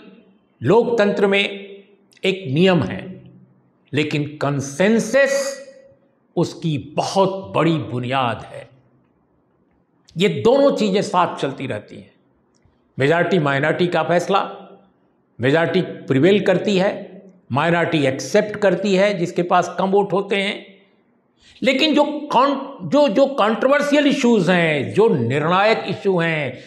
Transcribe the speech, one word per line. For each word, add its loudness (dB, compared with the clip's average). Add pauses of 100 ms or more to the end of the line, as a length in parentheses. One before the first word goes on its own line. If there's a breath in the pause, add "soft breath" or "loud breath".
(640)
लोकतंत्र 2
में 2 (800)
एक -2
नियम 4
है, -10 (600)
लेकिन -2
consensus 0 (760)
उसकी -4
बहुत -2
बड़ी 2
बुनियाद -4
है। -18 (1500)
ये 2
दोनों 2
चीज़ें 0
साथ 0
चलती -6
रहती -10
हैं। -20 (840)
मेजॉरिटी 2
माइनॉरिटी 0
का 0
फैसला, -2 (720)
मेजॉरिटी 2
प्रिवेल 0
करती 0
है, -4 (300)
माइनॉरिटी 0
एक्सेप्ट -2
करती 0
है 2
जिसके -2
पास 0
कम -2
वोट 2
होते -2
हैं। -4 (920 soft breath)
लेकिन 2
जो 4
कॉन-, -2
जो, 4
जो 4
controversial 2
issues 2
हैं, 0
जो 4
निर्णायक 0
issue -2
हैं, -2